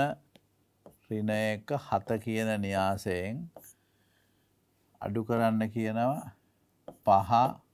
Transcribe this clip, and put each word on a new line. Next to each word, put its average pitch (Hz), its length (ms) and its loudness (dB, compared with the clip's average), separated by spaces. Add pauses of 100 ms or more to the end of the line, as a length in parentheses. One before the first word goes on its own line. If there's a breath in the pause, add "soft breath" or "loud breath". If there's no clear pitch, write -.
(1000)
ඍණ 107 280 -4
එක 107 460 0
හත 110 440 -2
කියන 110 300 -2 (100)
න්‍යාසයෙන් 98 760 0 (1700 soft breath)
අඩු 104 240 -4
කරන්න 113 400 2
කියනවා 117 640 -2 (680)
පහ, 98 320 4 (420)